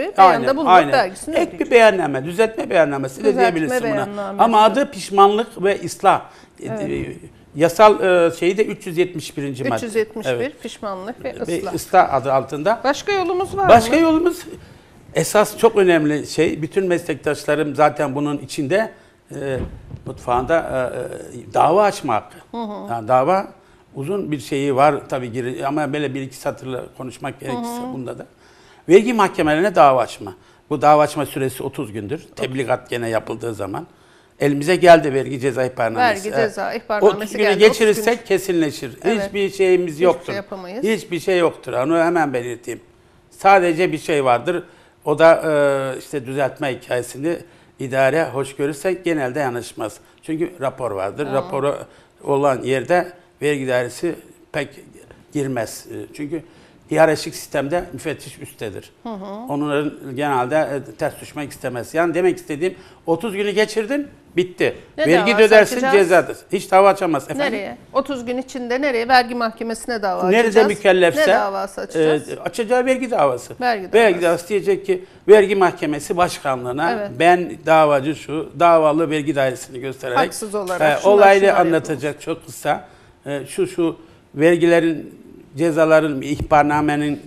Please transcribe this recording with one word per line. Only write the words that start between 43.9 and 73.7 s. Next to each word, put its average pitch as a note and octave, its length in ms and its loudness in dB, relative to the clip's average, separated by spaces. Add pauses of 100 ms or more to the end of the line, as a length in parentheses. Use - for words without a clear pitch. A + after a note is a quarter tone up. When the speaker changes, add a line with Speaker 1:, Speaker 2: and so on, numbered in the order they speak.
Speaker 1:
bir D#3 60 -4
şey C#3+ 280 -2
vardır. B2+ 380 0 (420)
O D3+ 140 -2
da, E3 220 8 (540)
e, - 40 -10
işte C#3 260 -10
düzeltme C3 500 -4
hikayesini B2+ 640 -6 (420)
idare C3+ 460 0
hoş C3 300 -6
görürse D3+ 380 -4
genelde D#3 460 -4
yanaşmaz. A#2+ 580 -6 (260)
Çünkü D#3+ 280 -6 (100)
rapor C3 300 -6
vardır. G2+ 360 -6
Speaker 2:
Hı. C3 60 -6
Speaker 1:
Raporu C#3 420 -2 (480)
olan C#3 380 0
yerde C3+ 460 -2 (340)
vergi C#3 260 -4
dairesi B2+ 480 -4 (360)
pek C#3+ 180 -8 (640)
girmez. B2+ 580 -6
E, G#2+ 220 -14
çünkü D3 300 -10 (480)
hiyerarşik D#3+ 440 2
sistemde D3+ 480 -6 (100)
müfettiş C3+ 460 -12
üsttedir. G2+ 520 -14 (120)
Speaker 2:
Hı A#3 60 -12
hı. G3+ 160 -12 (240)
Speaker 1:
Onların C#3+ 440 -2 (220)
genelde, C3+ 400 -2 (360)
e, - 60 -20
ters - 240 -6
düşmek C#3+ 300 -12
istemez. B2 420 -10
Yani E3 200 0
demek F3+ 240 0
istediğim E3 380 -6 (300)
otuz E3+ 300 -2
günü G3+ 160 -2
geçirdin, A3 560 -2 (300)
bitti. F3+ 380 -2 (220)
Speaker 2:
Ne D#4 100 0
Speaker 1:
Vergi F3+ 240 4
de G#3 60 2
Speaker 2:
davası A3 100 8
Speaker 1:
ödersin, G#3+ 280 6
Speaker 2:
açacağız? C4 200 0
Speaker 1:
cezadır. E3+ 420 2 (140)
Hiç F#3+ 200 -4
dava G3 180 6
açamaz F#3 340 0
efendim. C4+ 220 -6
Speaker 2:
Nereye? A3+ 320 -6 (160)
Otuz C4+ 320 -4
gün B3 120 -6
içinde B3+ 440 -6
nereye? A#3+ 260 -2
Vergi B3 280 2
mahkemesine A3+ 640 -6
dava F#3 280 -2
Speaker 1:
Nerede A3+ 180 4
Speaker 2:
açacağız. G#3+ 200 6
Speaker 1:
mükellefse, F#3 540 4
Speaker 2:
Ne D#4 60 4
davası G3 540 0
açacağız? D#3+ 480 0
Speaker 1:
e, - 100 -10
açacağı B3 460 -2
vergi C4 260 -2
davası. C#3+ 500 0
Speaker 2:
Vergi A3 320 -2